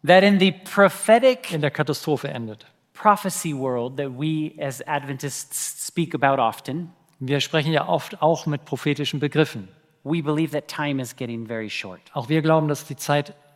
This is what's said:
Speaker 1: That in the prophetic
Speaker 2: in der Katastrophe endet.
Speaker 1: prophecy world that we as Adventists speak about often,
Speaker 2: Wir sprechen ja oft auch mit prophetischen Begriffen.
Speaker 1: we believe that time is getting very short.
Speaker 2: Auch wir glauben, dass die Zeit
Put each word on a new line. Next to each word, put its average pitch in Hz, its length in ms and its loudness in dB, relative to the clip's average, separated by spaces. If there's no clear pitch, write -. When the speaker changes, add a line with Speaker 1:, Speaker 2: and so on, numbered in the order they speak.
Speaker 1:
That 185 180 10
in 202 160 6
the 185 120 6
prophetic 226 1000 4
Speaker 2:
in 151 80 -2
der 147 100 0
Katastrophe 147 560 -2
endet. 117 380 -10
Speaker 1:
prophecy 196 640 0
world 127 400 -2
that 139 140 -4
we 151 420 -2
as 135 240 -6
Adventists - 1000 -6
speak - 260 -4
about 139 240 2
often, 151 540 -4
Speaker 2:
Wir 135 200 -2
sprechen 156 320 0
ja 151 160 0
oft 175 340 -2
auch 156 240 2
mit 147 200 -4
prophetischen 143 560 -4
Begriffen. 139 480 -2
Speaker 1:
we 160 180 -2
believe 151 300 0
that 147 160 -4
time 143 340 -4
is 123 140 -10
getting 117 320 -8
very 110 220 -8
short. 92 320 -10
Speaker 2:
Auch 120 160 -6
wir 156 140 2
glauben, 156 260 4
dass 147 180 -4
die 135 120 -12
Zeit 147 360 -2